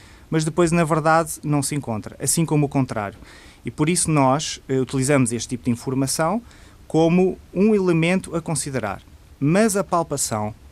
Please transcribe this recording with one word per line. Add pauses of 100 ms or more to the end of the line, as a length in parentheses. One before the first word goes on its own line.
(300)
mas
depois,
na
verdade, (100)
não
se
encontra,
assim
como
o
contrário. (480)
E
por
isso
nós,
eh,
utilizamos
este
tipo
de
informação (460)
como (160)
um
elemento
a
considerar. (380)
Mas
a
palpação, (180)